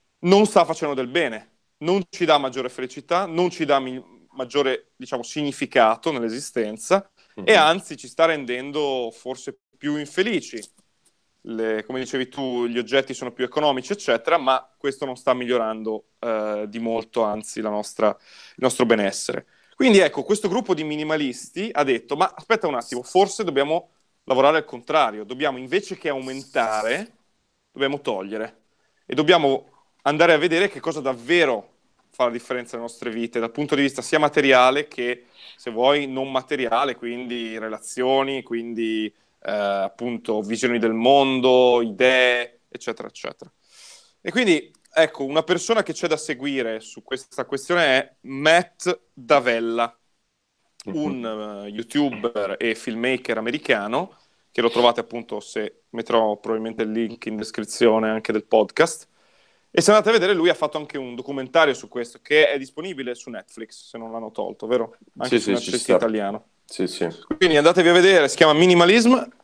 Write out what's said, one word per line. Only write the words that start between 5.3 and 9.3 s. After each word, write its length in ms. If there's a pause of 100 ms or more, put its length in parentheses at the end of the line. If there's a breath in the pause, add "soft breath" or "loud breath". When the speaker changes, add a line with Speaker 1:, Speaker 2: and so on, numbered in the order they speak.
Speaker 1:
nell'esistenza, 1000 (280 soft breath)
Speaker 2:
Mhm. 120
Speaker 1:
e 60
anzi 420
ci 120
sta 160
rendendo 880
forse 440 (200)